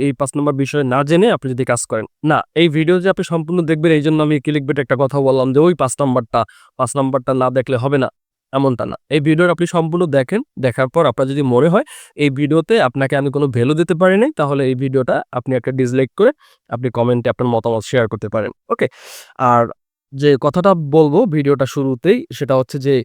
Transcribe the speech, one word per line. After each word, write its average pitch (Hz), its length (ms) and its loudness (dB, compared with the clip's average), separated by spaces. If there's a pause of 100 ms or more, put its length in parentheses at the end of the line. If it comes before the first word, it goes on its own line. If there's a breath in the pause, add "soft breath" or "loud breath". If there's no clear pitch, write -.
এই 139 60 0
পাঁচ 131 240 -4
নম্বর 147 260 0
বিষয় 147 220 -2
না 127 200 0
জেনে 170 260 4
আপনি 147 200 -2
যদি 127 140 -4
কাজ 120 220 -2
করেন। 110 200 -4 (180)
না, 147 140 2 (160)
এই 170 140 4
ভিডিও 160 320 0
যে 185 80 0
আপনি 185 160 0
সম্পূর্ণ 170 380 -4
দেখবেন, 160 300 0
এই 151 100 2
জন্য 156 200 2
আমি 151 180 0
ক্লিকবেট 143 380 -4
একটা 131 200 -2
কথা 139 220 0
বললাম 135 320 2
যে 135 80 4
ওই 175 140 4
পাঁচ 135 260 -2
নাম্বারটা, 127 400 0 (360 soft breath)
পাঁচ 127 200 -2
নাম্বারটা 135 380 -2
না 127 160 0
দেখলে 127 260 -2
হবে 139 220 0
না, 123 100 0 (440)
এমনটা 135 340 0
না। 123 100 -8 (140)
এই 147 100 0
ভিডিওটা 160 320 2
আপনি 170 140 -2
সম্পূর্ণ 170 400 -2
দেখেন, 143 340 0 (180)
দেখার 131 300 -2
পর 165 180 0
আপনার 131 220 0
যদি 139 140 -2
মনে 127 260 2
হয় 214 160 2 (300 loud breath)
এই 147 160 0
ভিডিওতে 147 500 0
আপনাকে 135 360 -2
আমি 139 140 0
কোনো 143 180 -2
ভ্যালু 123 260 0
দিতে 170 200 0
পারি 185 220 2
নাই, 247 200 2
তাহলে 143 300 -2
এই 131 80 0
ভিডিওটা 131 420 -2 (160)
আপনি 123 220 -6
একটা 127 180 -4
ডিসলাইক 131 440 0
করে 226 140 4 (400 soft breath)
আপনি 123 200 -4
কমেন্টে 123 400 0
আপনার 123 180 -2
মতামত 113 360 -2
শেয়ার 120 240 0
করতে 110 200 -8
পারেন। 104 220 -4 (180)
ওকে, - 180 -2 (520 loud breath)
আর 120 260 4 (480)
যে 143 180 2 (100)
কথাটা 175 340 2
বলবো 151 520 2
ভিডিওটা 143 400 0
শুরুতেই, 139 520 0 (160)
সেটা 135 220 -2
হচ্ছে 131 220 -2
যে 135 160 0 (100)